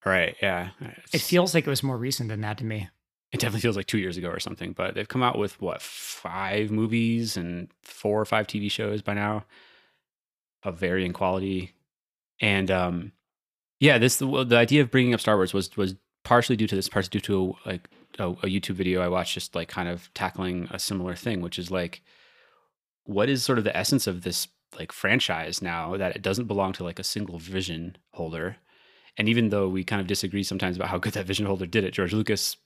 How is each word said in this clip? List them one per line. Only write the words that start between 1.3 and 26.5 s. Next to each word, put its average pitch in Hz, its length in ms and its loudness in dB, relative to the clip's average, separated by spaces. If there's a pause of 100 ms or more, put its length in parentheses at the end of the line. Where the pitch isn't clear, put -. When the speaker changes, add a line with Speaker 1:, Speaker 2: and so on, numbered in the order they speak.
Speaker 2:
like 160 140 2
it - 20 2
was 135 140 0
more 135 140 0
recent 123 320 -4
than 107 120 -4
that 107 180 -4
to 120 60 -6
me. 107 240 -6 (440)
Speaker 1:
It - 60 -2
definitely 110 200 0
feels 113 160 2
like 98 120 -6
two 110 100 2
years 92 180 -2
ago 87 140 -6
or - 100 -6
something, - 320 -8
but 92 240 -4
they've 104 120 -4
come 127 160 0
out 120 140 4
with, 104 240 -2
what, 90 200 -4
five 98 920 -4
movies 113 640 0
and 87 320 -6 (140)
four 107 400 -2
or 104 40 -2
five 110 220 0
T 110 120 -6
V 101 100 -2
shows 107 320 -4
by 101 120 -2
now 104 300 -2 (1200)
of 90 160 -6
varying 92 320 2
quality. 92 600 -2 (680)
And, 98 320 2
um, 90 400 0 (680)
yeah, 135 160 8
this, 123 180 6
the, 135 300 0
the 120 120 8
idea 123 240 8
of 123 80 2
bringing 123 240 4
up 110 60 2
Star 107 160 4
Wars 95 180 4
was, 98 220 -2
was 95 200 0 (280)
partially 120 320 6
due 107 120 2
to - 80 -2
this, 95 120 0
partially 98 320 0
due - 60 -4
to, 95 300 2 (100)
like, 95 240 -6 (300)
a, 95 100 -2
a 90 180 -2
YouTube 95 280 -2
video 90 260 2
I 90 80 0
watched 90 240 0
just, - 200 -8
like, 82 140 -4
kind 87 220 -4
of 87 240 -10
tackling 90 580 -4
a 92 80 -8
similar 90 360 -4
thing, 101 260 -4
which 87 180 -6
is, 87 100 -8
like, 90 320 -4 (1040)
what 104 240 0
is 135 160 2
sort 127 140 4
of 107 80 2
the 104 100 0
essence - 320 2
of 90 140 -2
this, - 260 -4 (300)
like, - 140 -12
franchise 87 720 0
now 85 360 -4
that 92 180 -2
it 101 60 -10
doesn't 98 260 0
belong 98 260 0